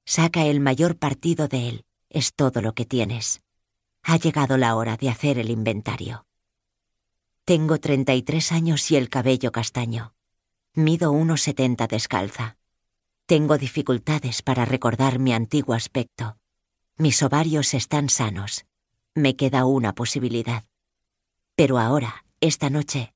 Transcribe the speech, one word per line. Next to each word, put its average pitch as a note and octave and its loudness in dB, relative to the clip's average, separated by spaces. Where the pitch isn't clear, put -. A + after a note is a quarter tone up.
saca E3 0
el D3 2
mayor C#3+ 2
partido D#3 -2
de B2 -4
él, A2+ -10
es - -4
todo B2+ 0
lo A2 -2
que A#2+ -4
tienes. A#2 -4
Ha E3 4
llegado C#3+ 2
la A#2+ 2
hora A2+ -2
de C3+ -2
hacer C3+ -2
el A2 -2
inventario. A2+ -4
Tengo D#3+ 2
treinta C3+ 2
y B2+ 2
tres D#3 -2
años E3 0
y D#3+ 4
el B2+ 2
cabello B2+ 0
castaño. A2+ -6
Mido D#3+ 2
uno D#3+ 2
setenta B2+ 0
descalza. A2 -4
Tengo D3+ 4
dificultades C3+ -2
para B2 0
recordar B2 0
mi C3 2
antiguo A#2 0
aspecto. A2+ -6
Mis D3+ 2
ovarios D3 0
están C#3+ -2
sanos. G2+ -4
Me C3+ 2
queda C3 2
una B2+ 2
posibilidad. A#2 -4
Pero C3 4
ahora, A#2+ 0
esta D3+ 0
noche, C#3+ -4